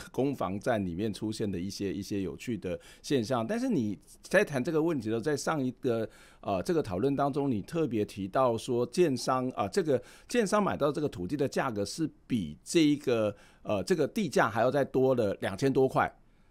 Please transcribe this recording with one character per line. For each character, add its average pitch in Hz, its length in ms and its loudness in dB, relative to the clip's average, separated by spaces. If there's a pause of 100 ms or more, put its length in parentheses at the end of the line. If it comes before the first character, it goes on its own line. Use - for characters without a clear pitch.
(120)
攻 135 240 -2
防 98 240 -4
战 110 240 0
里 87 120 -4
面 104 180 -2
出 110 180 -6
现 110 180 -4
的 92 100 -4
一 95 100 -4
些， 98 240 -4
一 95 80 -6
些 101 200 -4
有 80 140 -4
趣 113 220 -6
的 87 220 -6 (240)
现 131 200 0
象。 117 220 -2
但 214 140 -4
是 262 100 -4
你 110 260 0 (280)
在 - 200 4
谈 131 200 -2
这 127 80 -2
个 156 100 2
问 160 180 0
题 107 100 -4
的 - 20 0
时 113 40 0
候， 113 60 -2
在 151 160 -2
上 160 260 -2
一 127 100 -2
个， 113 360 -2 (320)
呃， 98 220 0
这 185 100 0
个 156 80 4
讨 92 160 -4
论 135 180 2
当 139 160 2
中， 143 200 0
你 104 100 0
特 160 260 -2
别 110 160 0
提 98 240 -4
到 120 300 2
说 123 300 0
建 156 280 2
商， 127 360 0
啊， 107 160 -2
这 185 160 0
个 135 180 2 (260)
建 240 180 2
商 208 180 2
买 135 120 0
到 143 160 2
这 139 80 -6
个 147 80 0
土 90 200 -6
地 135 100 -4
的 170 100 0
价 147 220 -2
格 101 160 -2
是 160 240 -4 (160)
比 85 380 -2
这 165 200 4
一 147 120 6
个， 113 400 0 (260)
呃， 101 220 -2
这 185 120 2
个 147 120 2
地 208 200 -2
价 135 220 2
还 110 120 0
要 127 100 4
再 143 120 2
多 131 300 2
了 107 280 2
两 98 140 -4
千 135 160 2
多 131 160 4
块。 127 240 0 (400)